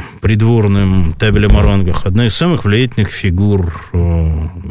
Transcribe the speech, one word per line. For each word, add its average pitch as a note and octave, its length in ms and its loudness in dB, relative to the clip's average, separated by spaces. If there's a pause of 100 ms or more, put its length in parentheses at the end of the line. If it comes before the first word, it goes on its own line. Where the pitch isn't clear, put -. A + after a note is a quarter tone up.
(220)
придворным G2+ 960 2
табелям G#2 380 2
о G#2 60 2
рангах, G2 420 2
одна G#2+ 220 0
из G#2 60 -2
самых E3+ 300 -2
влиятельных A2 460 0
фигур, F#2 840 -2
э, E2+ 420 0 (380)